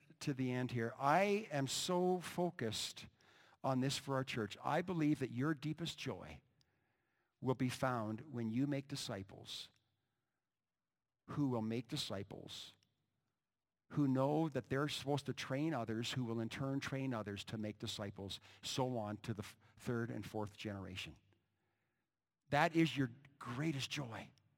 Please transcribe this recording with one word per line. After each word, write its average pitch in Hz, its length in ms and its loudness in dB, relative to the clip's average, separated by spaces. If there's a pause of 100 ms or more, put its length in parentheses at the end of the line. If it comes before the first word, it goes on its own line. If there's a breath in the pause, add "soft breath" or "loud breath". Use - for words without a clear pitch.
(200)
to 147 140 -2
the 127 180 2
end 123 180 0
here. 117 300 0
I 196 520 6
am 139 140 2
so 180 560 2
focused - 840 -2 (560 soft breath)
on 135 180 2
this 131 180 2
for 139 160 -2
our 131 100 2
church. 110 400 -2
I 143 180 4
believe 156 380 4
that 120 120 0
your 139 220 2
deepest 156 440 -4
joy 90 400 -6 (1000)
will 127 140 4
be 127 140 2
found 117 540 0 (100)
when 117 180 0
you 127 160 2
make 139 220 -2
disciples 98 800 -8 (1600)
who 143 180 2
will 120 140 2
make 113 260 0
disciples, - 840 -6 (1160)
who 147 160 4
know 139 440 4
that 127 180 -4
they're 143 200 2
supposed 135 380 -2
to 127 60 -4
train 147 420 0
others, 117 380 -2
who 131 120 0
will 113 160 0
in 113 80 0
turn 135 300 -2
train 135 340 -2
others 101 320 -2
to 113 140 -6
make 107 200 -4
disciples, 101 600 -6 (240 loud breath)
so 127 340 2
on 107 280 -2
to 117 100 -2
the 101 80 -4
f-, - 140 -12 (240 soft breath)
third 117 300 0
and 110 140 -6
fourth 104 320 -4
generation. 95 560 -6 (1400)
That 156 260 6
is 160 200 6
your 135 140 2 (300)
greatest 135 500 -2
joy. 113 380 -6 (300)